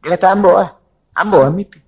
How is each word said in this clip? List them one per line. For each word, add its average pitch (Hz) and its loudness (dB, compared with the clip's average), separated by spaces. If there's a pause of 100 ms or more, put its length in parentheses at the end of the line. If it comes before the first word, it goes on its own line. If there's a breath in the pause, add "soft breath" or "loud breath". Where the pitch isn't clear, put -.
Dia 175 -4
kata, 190 0
"Hamba 202 2
lah. 185 -2 (480)
Hamba 185 0
lah 143 -2
mimpi." - -12